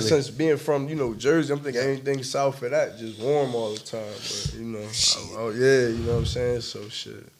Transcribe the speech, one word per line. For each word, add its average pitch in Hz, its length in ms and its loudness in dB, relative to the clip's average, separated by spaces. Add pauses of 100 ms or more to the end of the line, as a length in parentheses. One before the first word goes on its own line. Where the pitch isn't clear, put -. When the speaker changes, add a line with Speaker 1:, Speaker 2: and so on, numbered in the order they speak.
Speaker 1:
lately. - 60 2
Speaker 2:
since 139 200 4
being 143 280 2
from, 143 320 0
you 160 60 -4
know, 127 180 0
Jersey, 139 400 2
I'm 143 80 -2
thinking 127 200 -2
anything 135 420 0
south 135 380 0
of 123 100 -4
that, 131 260 0
just 113 220 -10
warm 131 360 2
all 113 180 0
the 107 60 -6
time. 113 220 -8 (100)
But, 104 440 -6
you 113 100 -8
know, 110 180 -6
I, 107 80 -10
Speaker 1:
Shit. - 320 2 (140)
Speaker 2:
oh, 113 140 -2
yeah, 127 360 6
you 113 120 0
know 117 140 0
what 120 60 4
I'm - 60 2
saying? 123 360 0
So, 107 280 -10
shit. - 360 -12 (140)